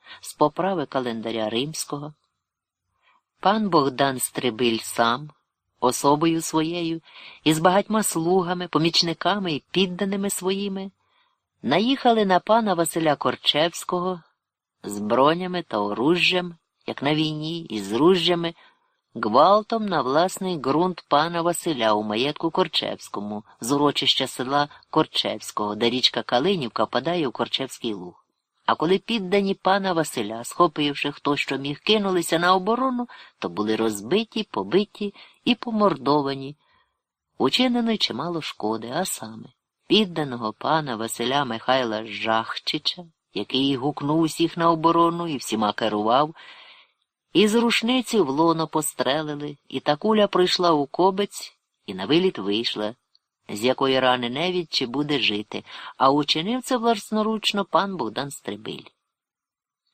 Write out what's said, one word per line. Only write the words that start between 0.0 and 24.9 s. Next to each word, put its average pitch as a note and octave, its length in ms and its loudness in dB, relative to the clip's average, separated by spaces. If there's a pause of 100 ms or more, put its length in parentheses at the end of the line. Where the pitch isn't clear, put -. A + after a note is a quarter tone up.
з - 120 -14
поправи E3 520 0
календаря A2+ 640 -4
римського, D3 640 -6 (1300)
пан G#3 300 2
Богдан C#3 500 2
Стрибиль A#2 600 -2
сам, B2 500 -2 (500)
особою D3+ 640 2
своєю, E3 600 -4 (420)
із D#3 160 4
багатьма G3 440 2
слугами, F3+ 640 0
помічниками E3+ 880 0
і C3 180 -6
підданими G3 580 0
своїми, G3 640 -4 (720)
наїхали A3 640 2
на F#3 140 4
пана G#3+ 340 2
Василя E3 420 0
Корчевського E3+ 1080 -2 (640)
з G2+ 160 -6
бронями D#3+ 640 2
та A2 160 -4
оружжям, E3 760 0 (320)
як A#2 160 -8
на D3+ 120 2
війні, D#3 460 -4
і G#2+ 200 -6
з G2 100 -8
ружжями, E3+ 640 2 (600)
гвалтом F3+ 720 4
на E3+ 160 0
власний F3 560 0
ґрунт D3+ 500 0
пана E3 340 2
Василя D3 520 0
у G#2+ 100 0
маєтку C3 480 -2
Корчевському, G#2+ 920 -4 (180)
з A#2 100 -4
урочища C#3+ 560 2
села C#3 400 -2 (220)
Корчевського, G#2+ 880 -2